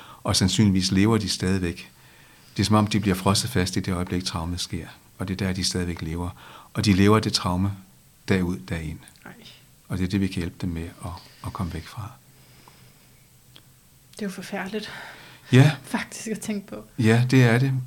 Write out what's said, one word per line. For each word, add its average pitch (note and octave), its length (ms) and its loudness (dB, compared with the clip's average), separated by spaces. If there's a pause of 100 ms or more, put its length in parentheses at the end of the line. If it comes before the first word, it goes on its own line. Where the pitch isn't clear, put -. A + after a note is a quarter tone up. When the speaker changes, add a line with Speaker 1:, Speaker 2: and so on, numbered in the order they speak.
(240)
Speaker 1:
Og G#2 120 0
sandsynligvis F#2+ 560 4
lever G#2 260 4
de F#2+ 100 -4
stadigvæk. F#2 640 -2 (680)
Det G#2 60 0
er F#2+ 40 2
som G#2+ 100 4
om, G#2+ 100 4
de G#2 140 0
bliver F#2+ 160 2
frosset - 340 0
fast F#2 260 -2
i G2+ 40 -2
det F#2 140 -4
øjeblik, F2+ 300 -4
traumet E2+ 360 -6
sker. - 260 -8 (320)
Og F2+ 100 -6
det F#2 140 -6
er F#2+ 40 -2
der, F#2 60 -2
de F#2 120 -4
stadigvæk F2 380 -4
lever. E2+ 280 -6 (440)
Og - 100 -2
de G#2 80 6
lever G2+ 280 6
det G#2 120 -4
traume F#2+ 400 -2 (560)
dag F#2 160 2
ud, F2 140 -4 (100)
dag E2 160 -6
ind. D#2 140 -8 (280)
Speaker 2:
Ej. - 60 -18 (560)
Speaker 1:
Og F#2+ 100 -6
det F#2 60 0
er F2 40 -2
det, G2 120 2
vi G2 60 2
kan F#2 140 -4
hjælpe E2 200 -6
dem F#2 100 -4
med E2 180 -6 (160)
at, F2+ 60 -8 (360)
at F#2+ 60 -8
komme E2+ 220 -6
væk D#2+ 120 -10
fra. G2+ 240 -14 (2000)
Speaker 2:
Det - 100 -12
er G#3 40 -4
jo F#3+ 40 -4
forfærdeligt. G3 600 -8 (600)
Speaker 1:
Ja. C#3+ 200 8 (100)
Speaker 2:
Faktisk - 480 -8
at G#3+ 100 -6
tænke G#3 260 -6
på. - 180 -14 (140)
Speaker 1:
Ja, A#2 320 6
det C3 140 8
er A#2 140 6
det. C3+ 140 2 (140)